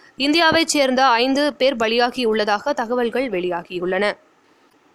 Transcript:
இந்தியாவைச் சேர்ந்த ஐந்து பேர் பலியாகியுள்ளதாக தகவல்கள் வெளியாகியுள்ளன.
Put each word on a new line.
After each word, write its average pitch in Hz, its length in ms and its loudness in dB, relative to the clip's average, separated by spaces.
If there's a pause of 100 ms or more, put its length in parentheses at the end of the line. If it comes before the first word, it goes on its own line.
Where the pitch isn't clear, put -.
(180)
இந்தியாவைச் 320 460 2
சேர்ந்த 269 420 2
ஐந்து 262 480 2
பேர் 262 220 0
பலியாகியுள்ளதாக 226 960 0
தகவல்கள் 240 580 -2
வெளியாகியுள்ளன. 180 840 -2 (840)